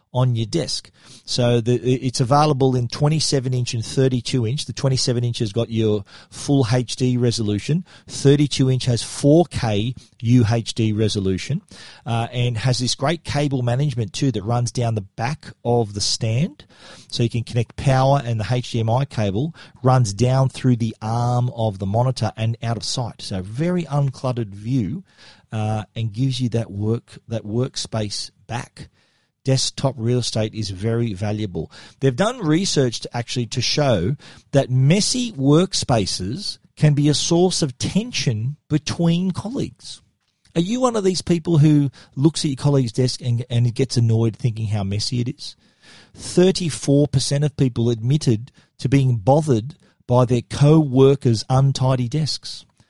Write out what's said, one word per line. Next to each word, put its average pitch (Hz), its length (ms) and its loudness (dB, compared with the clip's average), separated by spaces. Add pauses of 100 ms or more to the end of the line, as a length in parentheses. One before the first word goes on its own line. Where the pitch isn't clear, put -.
(140)
on 127 220 2
your 113 100 -2
desk. - 460 -6 (320)
So 120 380 2
the, 120 140 2
it's 123 440 0
available 135 560 2
in 120 140 -2
twenty-seven 147 640 0
inch 123 200 -2
and 113 120 -4
thirty-two 127 600 0
inch. 127 200 -4
The - 80 -8
twenty-seven 127 500 0
inch 120 160 -2
has 107 140 -2
got 117 160 -2
your 110 340 2 (260)
full 139 400 0
H 127 280 0
D 127 180 0
resolution. 120 720 0 (220)
Thirty-two 139 640 2
inch 131 180 0
has 120 140 0
four 156 440 4
K 110 500 -2 (240)
U 120 320 4
H 117 220 -2
D 110 180 0
resolution, 104 680 -2 (440)
uh, 117 280 -4
and 123 240 -2
has 120 220 0
this 123 140 -2
great 160 300 -2
cable 143 380 -2
management 120 500 -2
too 135 220 0
that - 100 -6
runs 120 300 -2
down 117 220 -2
the 104 60 -2
back 113 440 -8 (180)
of 120 300 0
the 101 80 -6
stand. 127 640 -2 (420)
So - 160 -2
you 117 60 2
can 117 160 -4
connect - 320 -4
power, 135 440 2
and 117 160 -4
the 104 140 -4
H 123 220 -2
D 117 80 -2
M 113 80 0
I 127 160 0
cable 110 500 -4 (260)
runs 127 320 2
down 127 360 2
through 127 260 0
the 113 260 -2
arm 120 540 -2
of 110 240 -2
the 101 60 -4
monitor 113 500 -2
and 113 260 -2
out 117 140 -4
of 101 80 -8
sight. - 380 -8
So 95 200 -6
very 160 420 -4
uncluttered 131 680 -4
view, 107 560 -4 (480)
uh, 107 320 -4 (100)
and 113 160 -4
gives 127 300 -2
you 123 80 -2
that 113 200 -2
work, 107 480 -4 (120)
that 113 160 -8
workspace 110 840 -6 (140)
back. - 440 -12 (540)
Desktop 131 540 -2
real 120 220 0
estate 110 340 -2
is 101 160 -6
very 110 460 -2
valuable. 101 560 -6 (280)
They've 135 160 2
done 214 220 0
research 156 640 0
to - 180 -10
actually 120 300 -4
to - 120 -6
show 120 560 0 (360)
that 135 180 2
messy 196 600 2
workspaces 135 1300 0 (160)
can 151 180 4
be 143 160 2
a - 60 2
source 170 480 2
of 131 160 -4
tension 143 800 -2 (120)
between 170 600 0
colleagues. - 720 -10 (500)
Are 175 80 2
you 214 180 -2
one 247 160 2
of 214 80 -2
these 190 200 0
people 170 340 0
who 147 320 6 (260)
looks 147 300 2
at 156 40 -2
your 131 80 -4
colleague's 135 340 2
desk 127 300 0
and, 120 280 0
and 120 240 2
gets 131 240 -2
annoyed 113 380 2
thinking 110 320 -4
how 101 160 -2
messy 104 380 -2
it 120 80 -4
is? - 260 -14 (580)
Thirty-four 156 920 2
percent 139 360 0
of 151 140 -2
people 117 320 0
admitted 120 640 0 (260)
to - 120 -4
being 131 280 4
bothered 131 580 2 (300)
by 123 200 4
their 120 180 0
co-workers' 139 1080 4
untidy 131 580 2
desks. - 560 -6 (260)